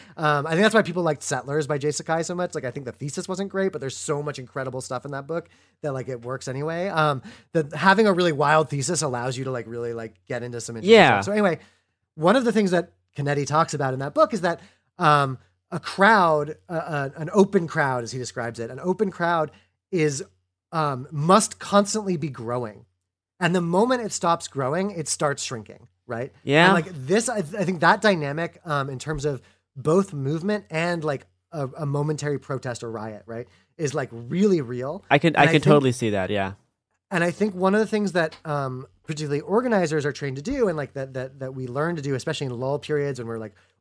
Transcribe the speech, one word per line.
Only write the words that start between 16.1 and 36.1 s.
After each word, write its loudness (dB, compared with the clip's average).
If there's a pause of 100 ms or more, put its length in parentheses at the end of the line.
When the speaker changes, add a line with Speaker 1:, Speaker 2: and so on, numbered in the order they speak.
Speaker 1:
uh, -8
uh, -4 (100)
an -6
open 4
crowd, 0
as -8
he -8
describes -8
it, -8
an -12
open -2
crowd 0 (420)
is, 0 (480)
um, -4
must 2
constantly 2
be -4
growing. -8 (520)
And 2
the 4
moment 2
it -8
stops 0
growing, -2
it -6
starts -2
shrinking, -12 (180)
right? -8 (100)
Speaker 2:
Yeah. 6
Speaker 1:
And, 8
like, 0 (200)
this, 0
I, -4
I -4
think -4
that 4
dynamic, 0
um, -2
in -8
terms -6
of -4 (340)
both 2
movement -4
and, -2
like, -4 (260)
a, -6
a -6
momentary -2
protest -8
or -10
riot, -10
right, -10 (300)
is, -4
like, -4
really 0
real. -8
Speaker 2:
I 8
can, 4
Speaker 1:
And -
Speaker 2:
I 6
Speaker 1:
I 10
Speaker 2:
can 4
Speaker 1:
think 4
Speaker 2:
totally 6
see -2